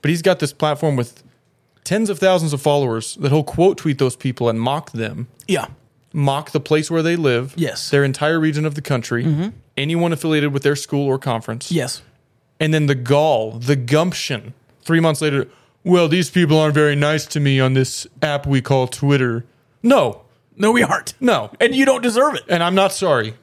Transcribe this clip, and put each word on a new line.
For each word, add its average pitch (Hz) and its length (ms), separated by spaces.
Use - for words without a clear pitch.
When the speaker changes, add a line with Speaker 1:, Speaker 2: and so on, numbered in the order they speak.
Speaker 1:
But 147 80
he's 165 120
got 185 180
this 143 120
platform 147 460
with - 260
tens 214 240
of 170 100
thousands 180 320
of 139 100
followers 135 540
that 135 160
he'll 147 140
quote 180 320
tweet 143 200
those 131 200
people 120 320
and 113 100
mock 135 320
them. 113 360
Speaker 2:
Yeah. 175 200
Speaker 1:
Mock 143 400
the 151 100
place 156 300
where 165 100
they 165 140
live. 131 400
Speaker 2:
Yes. 160 340
Speaker 1:
Their 143 140
entire 151 380
region 156 240
of 147 100
the 151 60
country. 120 420
Speaker 2:
Mm-hmm. 160 260
Speaker 1:
Anyone 165 360
affiliated 147 400
with 135 100
their 143 140
school 143 280
or 135 140
conference. 117 500
Speaker 2:
Yes. 143 320
Speaker 1:
And 156 120
then 151 120
the 139 100
gall, 123 560
the 120 240
gumption, 135 760
three 165 200
months 160 200
later, 139 280
"Well, 175 240
these 165 220
people 156 280
aren't 156 160
very 147 220
nice 147 300
to 151 160
me 135 180
on 131 140
this - 340
app 143 260
we 135 140
call 131 260
Twitter." 127 560
No. 220 380
Speaker 2:
No, 208 160
we 240 120
aren't. - 360
Speaker 1:
No. 170 400
Speaker 2:
And 247 160
you 269 80
don't 262 180
deserve 247 340
it. 123 120
Speaker 1:
And 170 160
I'm 180 120
not 190 180
sorry. 120 500